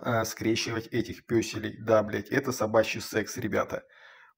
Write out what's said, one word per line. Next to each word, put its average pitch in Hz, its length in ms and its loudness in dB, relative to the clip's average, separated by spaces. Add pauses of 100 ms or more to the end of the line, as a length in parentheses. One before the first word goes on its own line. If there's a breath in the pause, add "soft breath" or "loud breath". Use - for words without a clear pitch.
э, 113 240 0
скрещивать 113 640 -2
этих - 400 -4
песелей, 113 500 0
да, 110 240 6
блядь, 104 280 -2
это 131 220 0
собачий 110 500 2
секс, - 360 -4
ребята. 104 460 -2 (540 soft breath)